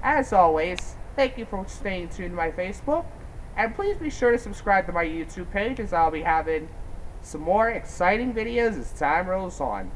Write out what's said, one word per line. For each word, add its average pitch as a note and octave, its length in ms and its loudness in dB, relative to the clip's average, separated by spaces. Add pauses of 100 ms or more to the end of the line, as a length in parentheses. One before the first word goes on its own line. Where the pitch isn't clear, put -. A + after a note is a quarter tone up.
As C#4 280 2
always, F3 600 4 (220)
thank C4 200 2
you A3+ 100 -6
for G3 200 -4
staying F#3 440 -4
tuned F3+ 200 -6
to F3 60 -6
my E3 160 0
Facebook, G#3+ 520 -2 (520)
and A3 180 0
please G4+ 220 0
be D#4+ 120 -4
sure B3 220 4
to A#3 80 6
subscribe G3+ 480 2
to E3 60 -6
my E3+ 120 0
YouTube E3 460 -6
page, A#3 300 -2
as G3+ 120 -4
I'll E3 200 4
be D#3 100 -4
having D#3+ 460 0 (540)
some - 180 -10
more G#3 300 4
exciting A3 640 0
videos A3+ 440 0
as A#2+ 140 -6
time D#3 340 2
rolls F#3 340 -2
on. G2+ 360 -2